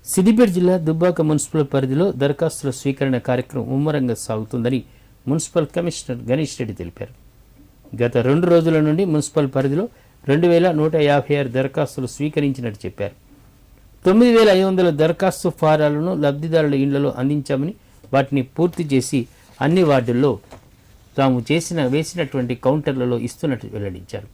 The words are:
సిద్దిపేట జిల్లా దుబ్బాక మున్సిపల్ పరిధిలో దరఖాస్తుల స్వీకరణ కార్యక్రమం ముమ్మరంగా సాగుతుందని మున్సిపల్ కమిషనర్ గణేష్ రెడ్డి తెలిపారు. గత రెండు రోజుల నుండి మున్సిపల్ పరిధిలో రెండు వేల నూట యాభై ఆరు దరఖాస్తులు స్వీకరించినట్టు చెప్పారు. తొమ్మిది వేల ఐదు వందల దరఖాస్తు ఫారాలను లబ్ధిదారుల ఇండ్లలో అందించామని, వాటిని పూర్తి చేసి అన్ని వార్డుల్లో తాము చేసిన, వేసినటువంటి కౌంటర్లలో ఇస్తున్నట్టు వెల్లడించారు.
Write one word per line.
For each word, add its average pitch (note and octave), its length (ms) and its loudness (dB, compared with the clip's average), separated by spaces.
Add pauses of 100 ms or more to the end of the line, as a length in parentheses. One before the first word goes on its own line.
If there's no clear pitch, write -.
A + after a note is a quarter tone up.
సిద్దిపేట G#3+ 440 4
జిల్లా F3+ 280 2
దుబ్బాక E3 440 0
మున్సిపల్ D3+ 520 0
పరిధిలో C3+ 380 0
దరఖాస్తుల C#3+ 580 -2
స్వీకరణ C3+ 480 -2
కార్యక్రమం B2 520 -4
ముమ్మరంగా C3+ 440 0
సాగుతుందని A#2 720 -4 (440)
మున్సిపల్ D#3 480 -2
కమిషనర్ B2 560 -6
గణేష్ D3 280 -2
రెడ్డి A2 160 -6
తెలిపారు. - 380 -12 (920)
గత A#2+ 140 0
రెండు C#3+ 300 2
రోజుల E3 320 4
నుండి D#3 260 2
మున్సిపల్ D3+ 500 0
పరిధిలో C#3 320 0 (400)
రెండు D#3+ 200 4
వేల E3+ 240 4
నూట D#3 240 0
యాభై C#3+ 400 2
ఆరు C#3 120 -2
దరఖాస్తులు C3 600 -4
స్వీకరించినట్టు C3+ 800 -4
చెప్పారు. - 400 -10 (800)
తొమ్మిది A3+ 320 6
వేల G#3+ 120 6
ఐదు F#3+ 160 4
వందల F#3 240 2
దరఖాస్తు E3 720 0
ఫారాలను D#3 540 2
లబ్ధిదారుల D3 580 0
ఇండ్లలో C#3 440 0
అందించామని, C#3+ 560 -2 (400)
వాటిని C3+ 280 0
పూర్తి E3 420 -2
చేసి C3+ 440 0 (340)
అన్ని E3+ 220 2
వార్డుల్లో B2+ 560 2 (800)
తాము C3 340 2
చేసిన, D#3+ 340 -2
వేసినటువంటి C#3 680 -2
కౌంటర్లలో C3 640 0
ఇస్తున్నట్టు A#2+ 480 -6
వెల్లడించారు. G2 680 -10